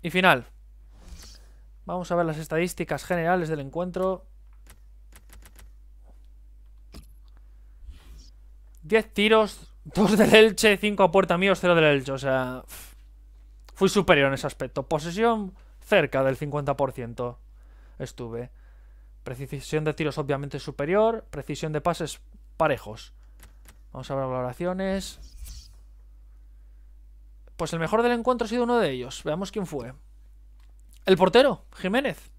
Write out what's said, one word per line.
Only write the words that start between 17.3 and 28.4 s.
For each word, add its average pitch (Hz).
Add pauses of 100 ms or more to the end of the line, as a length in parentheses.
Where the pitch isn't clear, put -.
estuve. 120 (720)
Precisión 135
de 151
tiros 151
obviamente 143
superior. 202
Precisión 151
de 151
pases 165 (360)
parejos. 127 (800)
Vamos 131
a 139
ver 135
valoraciones. 180 (2500)
Pues 160
el 165
mejor 214
del 240
encuentro 240